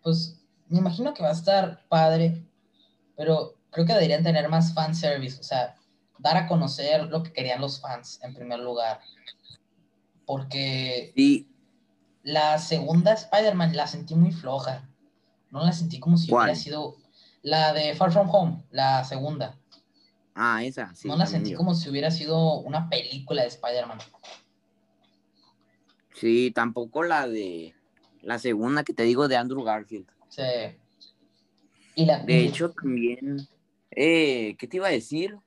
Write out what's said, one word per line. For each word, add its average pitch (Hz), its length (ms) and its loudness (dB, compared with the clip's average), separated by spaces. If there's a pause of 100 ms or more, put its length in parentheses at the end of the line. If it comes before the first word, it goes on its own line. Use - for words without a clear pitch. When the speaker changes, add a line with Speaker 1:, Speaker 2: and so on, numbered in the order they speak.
Speaker 1:
pues, - 400 -2 (280)
me 170 100 4
imagino 190 340 0
que 180 100 -8
va 151 60 2
a 156 40 2
estar 185 560 0
padre, 165 540 4 (720)
pero 156 400 0 (140)
creo 165 160 0
que 196 80 2
deberían 165 300 4
tener 160 260 2
más 165 240 4
fanservice, 147 680 -2
o - 40 -18
sea, 127 320 -4 (420)
dar 151 200 2
a 170 100 0
conocer 156 600 0
lo 165 160 -4
que - 100 -12
querían 127 280 -4
los 139 180 -6
fans, 123 440 -12
en 127 100 -14
primer 120 260 -10
lugar. 117 400 -4 (1300)
Porque 135 920 -6
Speaker 2:
Sí. 139 320 4 (760)
Speaker 1:
la 151 340 2
segunda 165 560 2
Spider-Man 196 640 2
la 147 120 -2
sentí - 280 -8
muy 175 160 6
floja. 135 560 -6 (640)
No 139 120 -6
la 170 100 4
sentí - 260 -4
como 170 180 4
si - 120 2
Speaker 2:
¿Cuál? 120 180 4
Speaker 1:
hubiera - 120 0
sido 147 360 -8 (480)
la 156 300 2
de 151 220 -2
Far 185 160 2
From 196 220 4
Home, 180 380 2
la 135 320 2
segunda. 135 540 -8 (760)
Speaker 2:
Ah, 113 300 0
esa, 123 320 -10
sí, - 140 -12
Speaker 1:
No 151 80 -2
la 170 80 4
Speaker 2:
también 170 160 -4
Speaker 1:
sentí - 100 -4
Speaker 2:
yo. - 60 -8
Speaker 1:
como 175 180 0
si 147 140 -4
hubiera 143 200 -2
sido 160 520 0
una 156 280 -4
película 135 520 -4
de 120 80 0
Spider-Man. 120 480 -6 (2250)
Speaker 2:
Sí, 117 380 2
tampoco 120 520 -2
la 156 240 0
de, 90 480 -8 (460)
la 117 180 -6
segunda 123 440 -2
que 151 100 -8
te 117 100 -2
digo 123 240 4
de 131 100 2
Andrew 127 260 -4
Garfield. 107 440 -6 (220)
Speaker 1:
Sí. 139 140 -10 (1500)
Y 160 100 4
la 147 180 4
Speaker 2:
De 165 200 4
Speaker 1:
y - 40 2
Speaker 2:
hecho, 170 240 -2
también, 131 760 -4 (420)
eh, 139 680 2
¿qué 123 100 -14
te 175 100 -8
iba 190 100 -2
a 185 40 2
decir? 160 440 -4 (120)